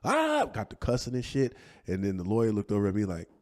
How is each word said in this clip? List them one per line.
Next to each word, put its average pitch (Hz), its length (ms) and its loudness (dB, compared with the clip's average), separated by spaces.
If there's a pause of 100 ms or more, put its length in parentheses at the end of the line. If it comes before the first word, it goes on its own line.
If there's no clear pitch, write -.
Ah, 302 480 2
got 110 180 -6
the - 60 -14
cussing 123 380 -2
and 123 100 -2
shit. 131 320 0 (300)
And 95 180 -2
then 98 120 0
the 90 80 -4
lawyer 110 280 2
looked 104 200 -2
over 101 160 4
at 95 60 0
me 104 100 2
like 87 240 -4 (140)